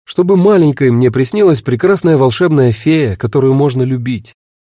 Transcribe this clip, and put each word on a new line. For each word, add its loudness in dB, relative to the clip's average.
Чтобы 0
маленькой 2
мне 2
приснилась 0
прекрасная 0
волшебная 2
фея, -2
которую -2
можно 0
любить, -6